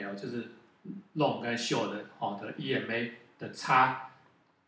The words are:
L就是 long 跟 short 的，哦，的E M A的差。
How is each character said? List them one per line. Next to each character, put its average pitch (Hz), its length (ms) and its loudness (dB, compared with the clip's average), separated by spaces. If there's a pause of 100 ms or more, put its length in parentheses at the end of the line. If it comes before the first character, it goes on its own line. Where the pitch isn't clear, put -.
L 98 120 -4
就 101 140 -6
是 117 240 -6 (640)
long 127 260 2
跟 120 140 0
short 107 340 0
的， 101 160 -6 (120)
哦， - 220 -2
的 - 160 -8
E 135 180 0
M - 160 0
A 117 220 -2 (260)
的 - 140 -8
差。 131 580 4 (580)